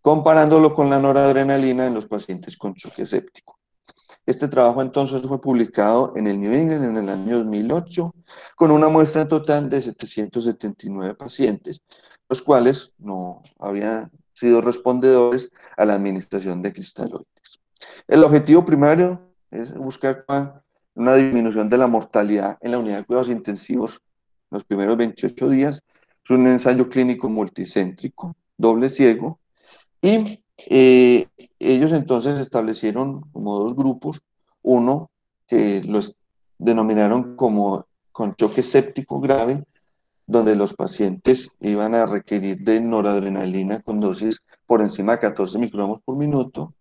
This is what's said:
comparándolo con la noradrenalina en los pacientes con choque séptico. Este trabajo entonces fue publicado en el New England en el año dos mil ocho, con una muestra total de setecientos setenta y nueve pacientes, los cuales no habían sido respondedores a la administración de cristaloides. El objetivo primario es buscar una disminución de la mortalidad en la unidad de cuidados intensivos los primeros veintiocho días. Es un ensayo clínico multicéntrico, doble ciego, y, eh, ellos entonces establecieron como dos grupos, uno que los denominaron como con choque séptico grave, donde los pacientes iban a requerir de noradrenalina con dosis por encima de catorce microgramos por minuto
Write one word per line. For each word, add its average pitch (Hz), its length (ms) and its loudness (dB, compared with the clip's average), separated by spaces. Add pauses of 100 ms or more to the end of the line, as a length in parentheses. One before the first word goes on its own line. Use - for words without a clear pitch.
comparándolo 156 720 4
con 143 180 0
la 139 80 2
noradrenalina 135 880 2
en 123 80 -4
los 107 100 -8
pacientes 95 520 -10
con 101 180 -10
choque - 320 -12
séptico. - 500 -8 (680)
Este 143 220 -2
trabajo 127 340 2
entonces 131 420 -4
fue 131 180 -6
publicado 117 760 0
en 107 120 -2
el 101 120 -2
New 101 140 -2
England 156 300 0
en 113 140 -4
el 101 120 -4
año 98 300 -4
dos 110 80 -4
mil 107 240 -4
ocho, 170 420 -6 (420)
con 160 140 4
una 156 200 6
muestra 156 380 2
total 147 420 -2
de 135 120 -2
setecientos 113 600 -8
setenta 107 420 -6
y 104 40 -10
nueve 98 260 -8
pacientes, 117 680 -4 (480)
los 131 120 -6
cuales 135 580 2
no 92 420 -12 (160)
habían 107 540 -6 (220)
sido 120 280 2
respondedores 123 880 2 (260)
a 107 100 2
la 104 100 2
administración 95 680 -6
de 98 100 -6
cristaloides. - 880 -16 (460)
El 156 160 6
objetivo 151 420 6
primario 165 640 2 (200)
es 117 240 -12
buscar 135 520 -6 (680)
una 123 220 2
disminución 113 540 2
de 120 80 4
la 127 100 4
mortalidad 104 720 0
en 120 100 -6
la 123 80 -2
unidad 107 180 -6
de 104 80 -10
cuidados 123 240 -2
intensivos 110 720 -6 (480)
los 98 140 -10
primeros 101 340 0
veintiocho 120 520 -2
días. 139 320 0 (420)
Es - 60 -20
un 127 180 4
ensayo 127 400 2
clínico 127 420 -2
multicéntrico, 101 1040 -6 (240)
doble 117 320 2
ciego, 135 500 2 (640)
y, 214 400 0 (280)
eh, 127 580 6 (320)
ellos 135 320 2
entonces 139 480 -2
establecieron 120 840 -4 (100)
como 101 260 -6
dos 113 160 -4
grupos, 135 460 -4 (400)
uno 127 480 0 (360)
que 104 380 0
los 101 320 -4 (420)
denominaron 110 800 0
como 104 500 -2 (280)
con 104 220 -8
choque 110 280 0
séptico 139 560 -2
grave, 135 460 -2 (600)
donde 110 300 2
los 101 180 0
pacientes 104 880 -2
iban 104 340 -2
a 117 120 2
requerir 98 540 -6
de 110 200 0
noradrenalina 98 1040 -2
con 107 180 -6
dosis 107 420 -4 (240)
por 117 140 4
encima 104 340 0
de 117 60 0
catorce 98 400 -4
microgramos 104 460 -6
por 131 100 -8
minuto 143 640 -6